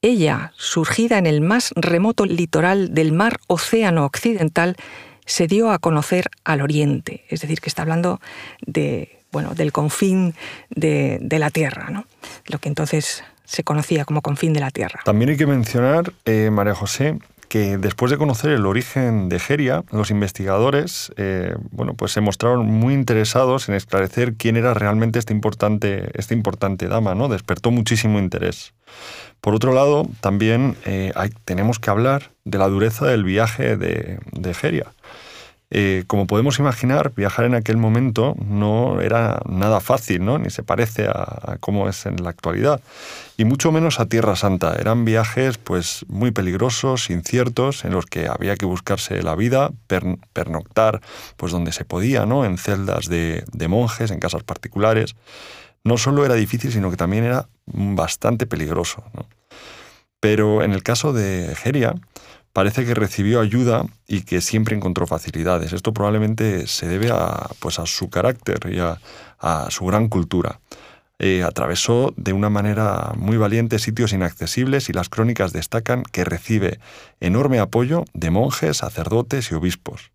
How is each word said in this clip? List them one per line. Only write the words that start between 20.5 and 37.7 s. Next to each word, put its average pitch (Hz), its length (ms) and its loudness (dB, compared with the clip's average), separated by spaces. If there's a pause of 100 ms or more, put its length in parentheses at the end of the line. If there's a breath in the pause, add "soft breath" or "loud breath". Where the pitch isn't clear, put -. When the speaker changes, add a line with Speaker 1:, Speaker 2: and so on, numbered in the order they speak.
Speaker 2:
eh, 95 380 -2 (160)
bueno, - 240 -6
pues 104 160 -4
se 104 100 0
mostraron 117 460 2
muy 110 260 2
interesados 127 760 2
en 101 80 0
esclarecer 98 580 0
quién 113 220 0
era 117 180 4
realmente 110 460 2
esta 113 120 -4
importante, 104 840 0
esta - 200 -4
importante 98 540 -2
dama, 101 260 0
¿no? 123 140 0
Despertó 101 420 -2
muchísimo 110 480 2
interés. 90 560 -4 (680 loud breath)
Por 107 140 2
otro 120 180 2
lado, 143 360 4 (120)
también, 110 640 2
eh, 95 300 -4
hay, 101 160 -2 (140)
tenemos 104 340 0
que - 120 -2
hablar 131 420 0 (120)
de 104 140 -4
la 98 80 4
dureza 110 400 2
del 120 160 4
viaje 110 540 0
de, 87 420 -4 (140)
de 92 180 -6
Egeria. - 360 -2 (840 loud breath)
Eh, 95 360 2
como 98 220 2
podemos 131 320 2
imaginar, 135 560 2
viajar 101 280 0
en 123 120 2
aquel 110 200 0